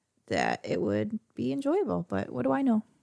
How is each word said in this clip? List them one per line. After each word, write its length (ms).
that 360
it 180
would 380
be 160
enjoyable. 580
But 220
what 120
do 100
I 80
know? 220